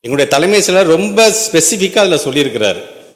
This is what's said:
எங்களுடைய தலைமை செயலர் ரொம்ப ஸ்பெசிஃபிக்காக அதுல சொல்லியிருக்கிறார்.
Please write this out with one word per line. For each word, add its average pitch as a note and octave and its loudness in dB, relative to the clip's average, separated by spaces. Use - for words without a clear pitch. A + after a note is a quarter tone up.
எங்களுடைய C3+ -2
தலைமை F#3+ 2
செயலர் F#3 2
ரொம்ப G#3 2
ஸ்பெசிஃபிக்காக F#3+ 0
அதுல E3 0
சொல்லியிருக்கிறார். A#2+ -2